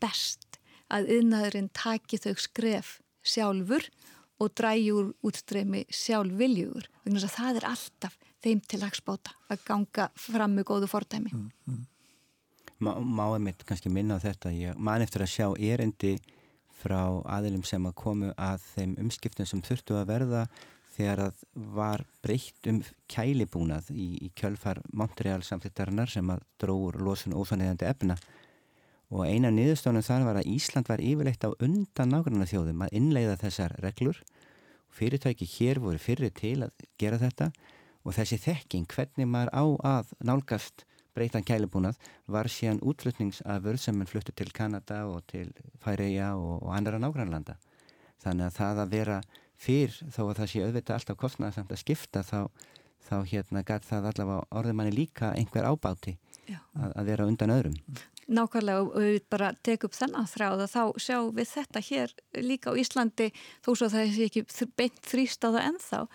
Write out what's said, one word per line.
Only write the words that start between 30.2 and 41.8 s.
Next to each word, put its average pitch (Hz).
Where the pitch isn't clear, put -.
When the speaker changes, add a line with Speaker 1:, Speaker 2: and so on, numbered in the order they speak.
Speaker 3:
var 101
að -
Ísland -
var 110
yfirleitt 135
á 107
undan 151
nágrannaþjóðum 95
að -
innleiða 120
þessar 92
reglur. 123
Fyrirtæki 123
hér 127
voru 82
fyrri 120
til 113
að -
gera 110
þetta 127
og -
þessi 110
þekking, 120
hvernig 135
maður 120
á 143
að -
nálgast 120
breyttan 113
kælibúnað, 101